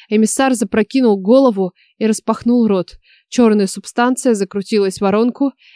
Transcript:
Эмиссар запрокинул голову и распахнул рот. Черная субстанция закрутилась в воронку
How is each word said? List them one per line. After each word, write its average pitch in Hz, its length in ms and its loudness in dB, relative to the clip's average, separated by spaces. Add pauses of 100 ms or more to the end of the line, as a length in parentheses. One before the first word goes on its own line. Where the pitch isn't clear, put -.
Эмиссар 220 460 0
запрокинул 220 640 0
голову 196 560 2 (240)
и 220 100 -2
распахнул 226 580 0
рот. 190 280 -2 (340)
Черная 214 400 2
субстанция 240 680 -2
закрутилась 196 640 -4
в - 20 -4
воронку 233 500 -2 (240)